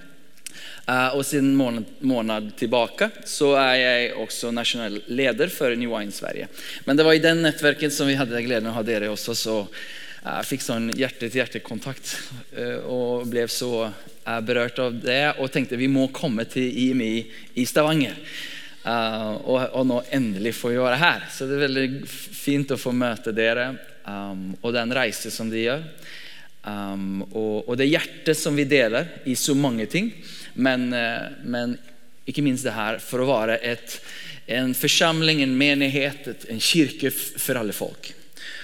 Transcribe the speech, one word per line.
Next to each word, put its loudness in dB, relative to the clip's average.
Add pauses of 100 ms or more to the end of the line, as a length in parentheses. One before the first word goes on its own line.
(880)
Eh, 4
och 0
sedan 4
månad, 2 (140)
månad 0
tillbaka 2 (160)
så 4
är 6
jag 4
också -4
nationell -2
ledare 2
för 2
New -2
Wine -6
Sverige. -6 (380)
Men 4
det 8
var 10
i 8
den 6
nätverket 4
som 2
vi 4
hade 0
glädjen 0
att -4
ha -2
dere 0
också, -4
så, 0
eh, -4 (580)
jag -4
fick -4
sån -2
hjärte-till-hjärte-kontakt, -4 (360)
eh, -4
och -2
blev 0
så, -2 (360)
eh, -2
berört 0
av -2
det 2
och -2
tänkte, 0
"Vi 2
må 4
komma -2
till -2
I 4
M 2
I -2 (220)
i 2
Stavanger." 4 (680)
Eh, 0
och, 0
och 2
nå 2
äntligen 0
får -2
vi 2
vara 4
här. 4
Så -6
det -2
är 0
väldigt 0
f-, -12
fint 0
att 0
få -2
möta 0
dere, 2 (320)
ehm, -6
och -2
den 0
resa 0
som -4
de -2
gör. 0 (800)
Ehm, -4
och, -2
och -2
det 4
hjärta 0
som 0
vi 2
delar 4 (160)
i 0
så 2
många 2
ting. -2 (400)
Men, 2
eh, 0 (220)
men -2 (480)
inte -2
minst 2
det 0
här -2
för -4
att 2
vara 4
ett, -4 (440)
en 0
församling, 4
en 2
menighet, 2
ett, -10
en -4
kyrka 4
f-, -4
för 0
alla -2
folk. -8 (500)